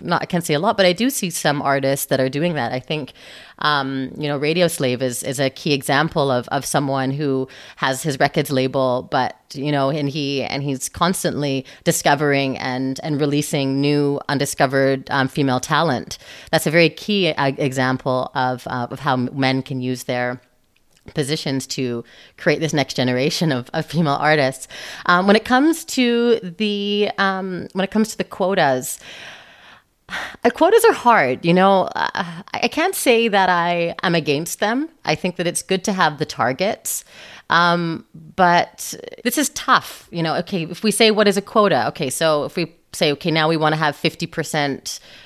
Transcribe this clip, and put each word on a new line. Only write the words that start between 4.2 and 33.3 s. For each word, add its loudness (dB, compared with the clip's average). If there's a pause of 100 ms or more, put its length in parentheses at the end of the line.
know, -2
Radio 2
Slave -2
is, -4
is -6
a 2
key -2
example 0
of, 0
of -4
someone 0
who -2 (280)
has -2
his -4
records 0
label, 0
but, -2 (200)
you -4
know, 0
and -2
he, -4
and -6
he's -4
constantly -2 (200)
discovering 0
and, -4
and -4
releasing 0
new 2
undiscovered, 0
um, 0
female 0
talent. -2 (320)
That's 0
a 2
very 6
key, -2
uh, 0
example 0
of, -2
uh, -6
of -12
how 0
m-, -2
men 0
can -8
use -6
their -4 (760)
positions -4
to -4 (320)
create 0
this -2
next 0
generation 0
of, -4
of -4
female 0
artists. 2 (380)
Um, 4
when 6
it 0
comes 2
to 2
the, -2
um, -2
when -2
it -6
comes 2
to -14
the -2
quotas, 0 (1500)
uh, 6
quotas 4
are 8
hard, 4
you 6
know. 6 (140)
Uh, -2
I, -6 (220)
I 0
can't -2
say 4
that 4